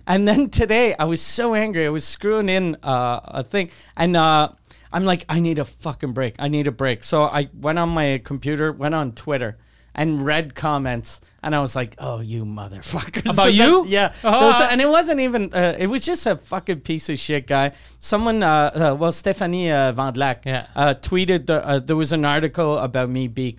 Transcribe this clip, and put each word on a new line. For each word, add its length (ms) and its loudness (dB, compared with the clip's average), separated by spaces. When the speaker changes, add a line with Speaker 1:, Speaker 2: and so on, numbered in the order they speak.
Speaker 1:
And 200 2
then 220 4
today 480 2
I 80 0
was 160 -2
so 340 -2
angry. 300 0
I 40 0
was 160 -4
screwing 440 -2
in, 340 0
uh, 420 -2
a 180 -8
thing, 260 -4
and, 200 2
uh, 340 4
I'm 140 -2
like, 220 0
"I 120 0
need 200 2
a 60 -2
fucking 480 -8
break. 260 -4
I 80 -4
need 200 0
a 40 -2
break." 320 -4
So 200 2
I 260 -2
went 200 -2
on 100 0
my 340 0
computer, 480 -4
went 240 -4
on 160 -4
Twitter, 460 -6
and 320 -2
read 300 -2
comments, 640 -4
and 100 -4
I 60 2
was 160 -4
like, 240 -6
"Oh, 220 -8
you 240 -8
motherfuckers." 760 -8
<laughs> 100 0
Speaker 2:
About 20 2
Speaker 1:
So 100 6
then, 80 6
Speaker 2:
you? 340 6
Speaker 1:
yeah. 260 2
Speaker 2:
Uh-huh. 160 4
Speaker 1:
There 100 8
was 120 6
a, 100 4
and 100 2
it 80 4
wasn't 300 2
even, 340 -2
uh, 240 2
it 100 -2
was 180 -2
just 200 -2
a 120 0
fucking 440 -6
piece 280 -6
of 100 -4
shit 280 -4
guy. 260 0
Someone, 420 0
uh, 520 2
uh, 40 0
well, 140 0
Stephanie, 580 -2
uh, 220 2
Vandelac, 540 -2
Speaker 2:
Yeah. 220 -4
Speaker 1:
uh, 160 2
tweeted, 540 -2
the, 200 0
uh, 120 0
there 180 -2
was 160 0
an 100 0
article 540 0
about 320 -2
me 180 -2
be-, 320 -6